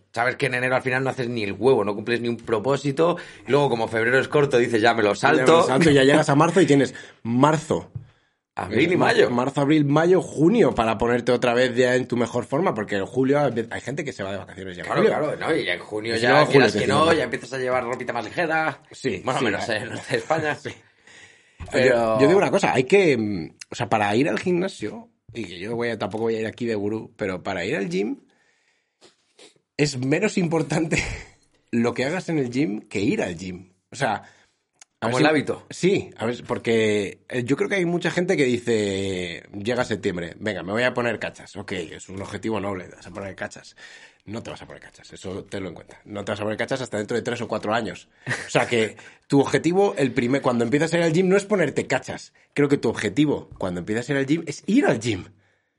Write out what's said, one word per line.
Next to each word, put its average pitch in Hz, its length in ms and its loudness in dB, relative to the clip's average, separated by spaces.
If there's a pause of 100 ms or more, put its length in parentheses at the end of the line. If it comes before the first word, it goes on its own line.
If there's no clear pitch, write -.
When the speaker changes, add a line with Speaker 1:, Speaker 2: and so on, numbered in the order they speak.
(140)
Speaker 1:
Sabes 117 220 0
que 139 100 -2
en 127 80 -2
enero 127 220 0
al 120 80 0
final 131 200 -2
no 131 60 -2
haces 120 200 -4
ni 117 140 -4
el 98 100 -4
huevo, 110 300 2
no 101 120 -2
cumples 113 260 -4
ni 120 60 -4
un 117 100 -4
propósito. 139 800 0 (300)
Luego, 139 220 4
como 113 180 4
febrero 113 320 4
es 117 80 0
corto, 139 320 4
dices, 117 220 2
"Ya 117 120 6
me 113 80 2
lo 101 140 4
Speaker 2:
Ya 135 160 2
me 156 80 6
lo 131 80 2
Speaker 1:
salto". 165 160 8
Speaker 2:
salto 135 260 4
y 143 60 6
ya 135 80 8
llegas 147 260 6
a 139 60 6
marzo 170 260 6
y 147 60 6
tienes 139 260 4 (300)
marzo. 123 640 2 (640)
Speaker 1:
Abril 123 380 0
y - 20 0
Speaker 2:
Eh, 170 40 2
mar-, - 180 4
Speaker 1:
mayo. 208 160 6
Speaker 2:
marzo, 127 300 0
abril, 147 240 4
mayo, 160 360 4
junio 160 540 4
para 110 220 0
ponerte 120 340 2
otra 120 240 2
vez 123 200 2
ya 127 200 4
en 127 120 0
tu 117 100 -2
mejor 120 280 -2
forma, 165 300 -2
porque 104 220 -4
en 95 80 -2
julio 135 340 0
hay 113 420 -2
gente 147 220 -8
que 127 100 -8
se - 100 -10
va 95 100 -6
de 98 40 -8
vacaciones 92 380 -12
ya 87 60 -12
en 80 40 -10
Speaker 1:
Claro, 120 160 0
Speaker 2:
julio. - 160 2
Speaker 1:
claro, 139 220 -4
¿no? 127 160 -2
Y 113 120 -4
en 87 120 -4
junio 107 340 -6
Speaker 2:
Y 113 40 -2
si 113 60 -2
Speaker 1:
ya, 123 80 2
Speaker 2:
no, 139 40 6 (100)
julio 131 60 -4
Speaker 1:
quieras 127 220 8
Speaker 2:
te 104 60 0
Speaker 1:
que - 60 0
Speaker 2:
dicen, 139 140 2
Speaker 1:
no, 160 60 4
Speaker 2:
"No". 170 80 4
Speaker 1:
ya 143 100 0
empiezas 123 300 -8
a 131 40 -6
llevar 127 280 -2
ropita 123 280 -8
más 113 120 -6
ligera. 156 680 -4
Speaker 2:
Sí, 95 340 -6
Speaker 1:
Bueno, 131 140 -2
Speaker 2:
sí, 135 60 -2
Speaker 1:
menos 104 240 -4
Speaker 2:
eh. 110 80 -2
Speaker 1:
en, 110 140 -8
en 113 60 -10 (180)
España. 151 400 -2
Speaker 2:
<laughs> - 60 -18
Sí. 123 80 -12 (1000)
Speaker 1:
Pero 127 240 4 (200)
Speaker 2:
Yo, 110 60 4
yo 139 60 6
digo 185 120 6
una 147 120 2
cosa, 180 220 2
hay 127 100 2
que, 185 340 4
mm, 101 360 -4 (180)
o - 40 -14
sea, 107 140 -4
para 104 260 0
ir 139 120 2
al 202 120 -2
gimnasio, 185 680 -4 (240)
y 113 120 -10
que 90 140 -14
yo 110 160 -8
voy 120 140 -2
a, 113 80 -6
tampoco 110 280 -4
voy 113 100 0
a 110 60 -4
ir 110 60 -4
aquí 113 180 -8
de 113 100 -2
gurú, 104 400 -4
pero 92 280 -6
para 92 200 -4
ir 117 140 -4
al 190 100 -4
gym 202 300 -4 (1600)
es 139 200 0
menos 156 400 -2
importante 160 640 -2 (360)
<laughs> - 340 -20
lo 117 220 0
que 123 120 -4
hagas 175 240 -6
en 160 100 0
el 123 100 -2
gym 156 320 -2
que - 180 -6
ir 165 220 0
al 90 160 -6
gym. 90 340 -14 (200)
O - 40 -18
sea... 117 280 -4 (800)
a 110 40 0
Speaker 1:
Como 123 100 0
Speaker 2:
ver - 40 4
Speaker 1:
el 147 60 6
Speaker 2:
si - 40 6
Speaker 1:
hábito. 123 400 -2
Speaker 2:
Sí, 175 460 0
a 110 100 -6
ver, 120 180 -6
porque, 107 840 0
eh, 127 140 -6
yo 131 140 0
creo 202 120 -2
que 202 60 -2
hay 180 100 0
mucha 170 260 -2
gente 180 260 0
que 143 80 2
dice, 98 1040 -2
llega 113 320 -4
septiembre, 92 560 -4
"Venga, 98 220 -6
me 90 120 -8
voy 120 100 0
a 123 100 0
poner 120 240 -4
cachas". - 380 -12
Ok, 98 160 -12
es 82 380 -10
un 92 120 -12
objetivo 104 380 -6
noble, 95 280 -6
te - 100 -20
vas - 100 -20
a 92 40 -18
poner 95 240 -12
cachas. - 400 -14 (500)
No 107 180 -12
te 76 80 -14
vas 76 100 -16
a - 60 -20
poner 71 160 -18
cachas, - 280 -20
eso 95 340 -12
tenlo 98 240 -10
en 80 40 -14
cuenta. - 320 -20
No 104 180 -10
te 107 80 -6
vas 104 80 -6
a 101 40 -6
poner 107 160 -4
cachas 131 220 -4
hasta 113 180 -8
dentro 110 180 -4
de 107 60 -4
tres 117 180 -6
o 110 60 -8
cuatro 107 260 -4
años. 104 340 -6 (200)
O - 240 -8
sea 123 160 2
que 110 280 0 (320)
tu 139 140 4
objetivo, 175 560 2
el 135 140 0
primer, 123 320 0
cuando 120 200 2
empiezas 147 300 0
a 170 40 2
ir 170 60 2
al 165 100 2
gym, 185 140 2
no 185 80 4
es 196 100 2
ponerte 165 420 0
cachas. - 440 -6 (220)
Creo 143 160 2
que 139 80 2
tu 123 100 -2
objetivo, 113 680 0
cuando 90 220 -4
empiezas 107 280 -4
a - 60 -4
ir 139 60 -2
al 135 80 -2
gym, 160 180 -2
es - 220 -12
ir 277 180 2
al 135 140 2
gym. 107 240 -4 (540)